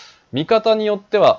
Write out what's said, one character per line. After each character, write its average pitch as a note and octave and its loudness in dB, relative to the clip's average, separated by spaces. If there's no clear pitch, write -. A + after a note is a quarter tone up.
見 D#3 -6
方 A3 0
に A3 -2
よ G#3 -2
っ G3+ -12
て G3+ -4
は、 C3+ 4